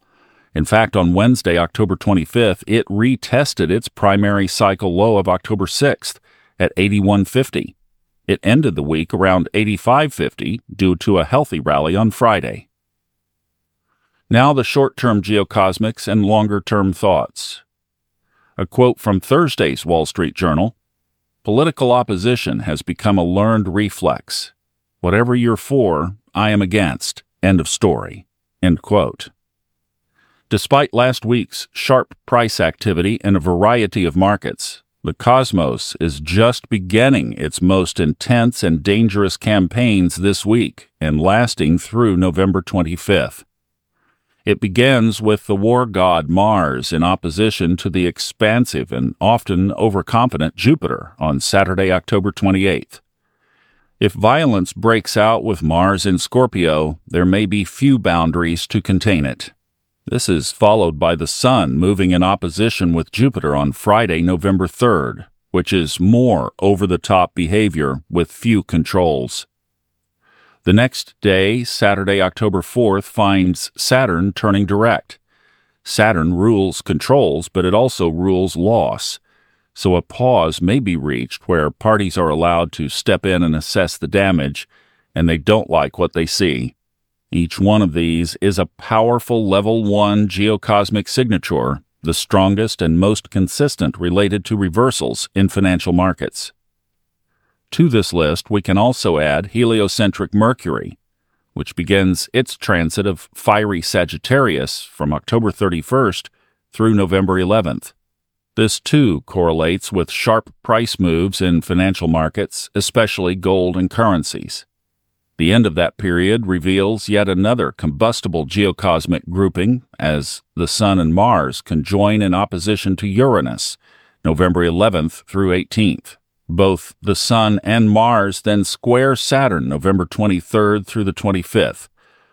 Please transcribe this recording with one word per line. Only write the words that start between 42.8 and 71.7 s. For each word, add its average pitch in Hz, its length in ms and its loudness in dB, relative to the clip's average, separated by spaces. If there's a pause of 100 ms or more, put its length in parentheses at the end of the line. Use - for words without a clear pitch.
It 104 140 0
begins 113 600 2
with 107 280 0
the 104 80 0
war 117 320 2
god 90 420 2
Mars 87 640 0
in 80 100 2
opposition 90 760 0
to 98 120 -6
the 87 160 0
expansive 107 880 -2
and 64 280 -4
often 98 520 0
overconfident 98 840 -2
Jupiter - 640 -2
on 73 220 -2
Saturday, 95 520 0
October 95 400 -2
twenty-eighth. 95 720 -2 (960)
If 101 120 2
violence 113 640 0
breaks 113 440 0
out 110 260 2
with 98 200 -4
Mars 87 420 2
in 92 140 2
Scorpio, 80 880 0
there 85 180 0
may 98 220 2
be 101 160 -2
few 135 340 0
boundaries 85 720 -2
to 107 140 -2
contain 92 440 0
it. - 260 -10 (560)
This - 220 -4
is 80 220 0
followed 92 480 2
by 85 160 2
the 78 100 -6
Sun 92 520 0
moving 90 340 2
in 87 100 2
opposition 92 720 0
with 82 180 -2
Jupiter 104 440 0
on 71 160 0
Friday, 104 500 0
November 90 460 0
third, 85 580 -2 (240)
which 90 240 -2
is 82 260 0
more 101 600 2
over-the-top 92 760 2
behavior 80 760 -2
with 85 240 -2
few 113 300 0
controls. 80 840 -2 (1160)
The 90 100 2
next - 480 0
day, 101 420 0
Saturday, 98 580 0